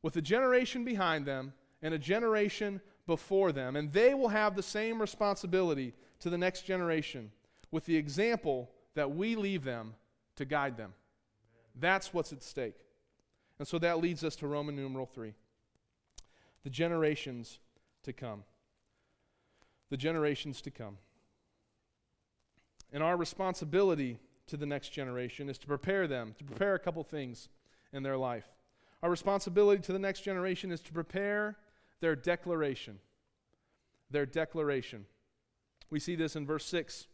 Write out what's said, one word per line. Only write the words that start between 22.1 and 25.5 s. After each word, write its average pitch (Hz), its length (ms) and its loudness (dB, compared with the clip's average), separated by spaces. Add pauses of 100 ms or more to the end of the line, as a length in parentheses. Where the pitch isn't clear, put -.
And 143 80 -2
our 170 140 4
responsibility 170 1040 2 (280)
to 151 100 -8
the 143 80 -6
next 143 240 -6
generation 123 580 -6
is 135 120 -8